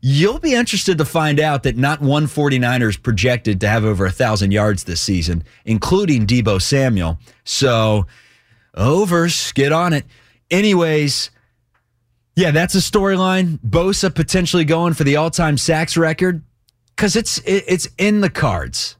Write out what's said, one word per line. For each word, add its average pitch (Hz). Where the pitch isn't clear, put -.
you'll 165
be 302
interested 220
to 151
find 151
out 151
that 120
not 143
one 147
forty-niners 123
projected 113
to 104
have 110
over 98
a 92
thousand 101
yards 104
this 85
season, 85
including 120
Deebo 110
Samuel. 107
So, 110
overs, 170
get 139
on 170
it. 139
Anyways, 170
yeah, 170
that's 165
a 190
storyline. 185
Bosa 175
potentially 170
going 165
for 147
the 139
all-time 160
sacks 160
record, 165
'cause 202
it's, -
it, 190
it's 180
in 208
the 185
cards. 82